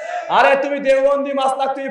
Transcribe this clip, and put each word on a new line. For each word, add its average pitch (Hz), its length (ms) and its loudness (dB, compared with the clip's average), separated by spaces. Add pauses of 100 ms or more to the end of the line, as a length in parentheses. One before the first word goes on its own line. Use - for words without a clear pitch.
(280)
আরে 254 280 4
তুমি 277 220 -2
দেওবন্দি 277 540 2
মাসলাক 269 420 -2
তুমি 277 160 -8